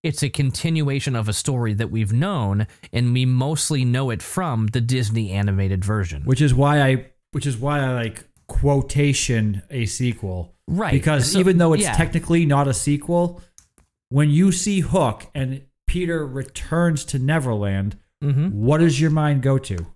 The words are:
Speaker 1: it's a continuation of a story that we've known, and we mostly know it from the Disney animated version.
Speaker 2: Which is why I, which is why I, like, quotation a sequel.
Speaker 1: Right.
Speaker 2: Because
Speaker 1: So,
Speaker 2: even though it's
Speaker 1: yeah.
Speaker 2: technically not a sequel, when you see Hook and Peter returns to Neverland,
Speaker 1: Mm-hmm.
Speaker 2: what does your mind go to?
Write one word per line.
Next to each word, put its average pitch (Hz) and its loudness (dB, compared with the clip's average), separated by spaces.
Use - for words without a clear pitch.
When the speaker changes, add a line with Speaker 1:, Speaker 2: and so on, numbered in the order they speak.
Speaker 1:
it's 156 -2
a 143 0
continuation 143 -2
of 107 -2
a 107 -2
story 120 -2
that 104 -2
we've 107 0
known, 117 0
and 120 0
we 127 2
mostly 131 0
know 123 0
it 107 -4
from 127 -2
the 120 -2
Disney 113 -2
animated 98 0
version. 92 -2
Speaker 2:
Which 131 2
is 143 4
why 143 4
I, 131 0
which 147 -6
is 127 -4
why 143 -4
I, 131 -2
like, 113 -6
quotation 135 0
a 120 -4
sequel. 101 -6
Speaker 1:
Right. 185 -2
Speaker 2:
Because 143 2
Speaker 1:
So, 196 4
Speaker 2:
even 180 4
though 165 6
it's 196 2
Speaker 1:
yeah. 127 -2
Speaker 2:
technically 165 2
not 143 2
a 131 0
sequel, 175 -2
when 147 4
you 180 4
see 190 0
Hook 147 0
and 135 -6
Peter 170 -2
returns 156 -2
to 143 -4
Neverland, 107 -2
Speaker 1:
Mm-hmm. 143 0
Speaker 2:
what 120 2
does 160 4
your 160 4
mind 151 2
go 135 2
to? 90 -4